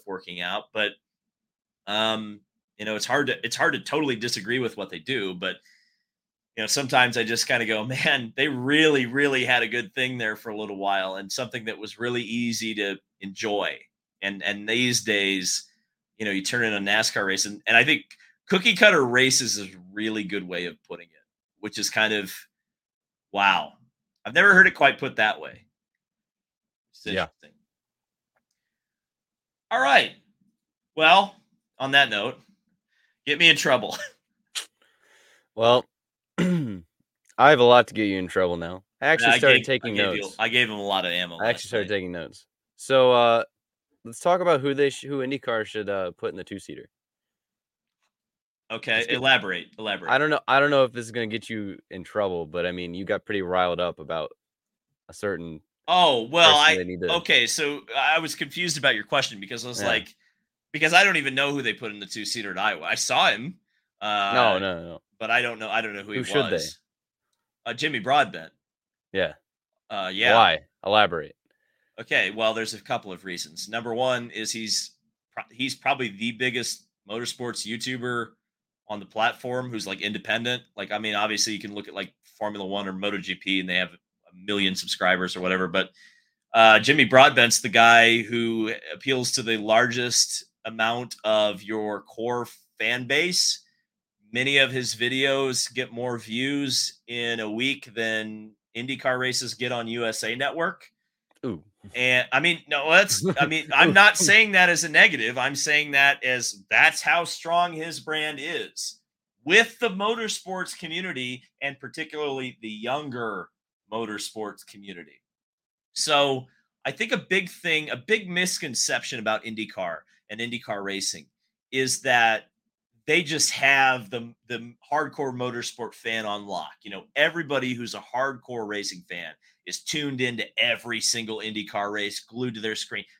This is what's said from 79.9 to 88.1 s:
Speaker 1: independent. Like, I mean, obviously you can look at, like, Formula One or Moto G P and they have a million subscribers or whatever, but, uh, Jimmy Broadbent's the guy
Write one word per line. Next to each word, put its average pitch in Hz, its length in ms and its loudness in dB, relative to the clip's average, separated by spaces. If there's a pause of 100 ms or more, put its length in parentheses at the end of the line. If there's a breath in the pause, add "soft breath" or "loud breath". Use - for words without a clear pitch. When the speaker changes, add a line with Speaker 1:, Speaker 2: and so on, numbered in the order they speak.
Speaker 1:
independent. 113 600 -4 (140)
Like, 98 140 -8
I 104 80 -2
mean, 107 160 -4
obviously 107 380 0
you 98 60 -6
can 101 160 -12
look 101 120 -10
at, - 60 -16
like, 95 200 -10 (240)
Formula 104 280 -6
One 98 220 -4
or 95 60 -6
Moto 101 240 -4
G 90 180 -6
P 95 240 -2
and 90 80 -4
they 90 80 -2
have 90 160 -2
a - 440 -20
million 95 400 -2
subscribers 92 600 0
or 92 60 -8
whatever, 92 260 0
but, 92 220 -2 (640 soft breath)
uh, 110 260 10
Jimmy 135 260 4
Broadbent's 127 560 8
the 117 80 -6
guy 117 520 8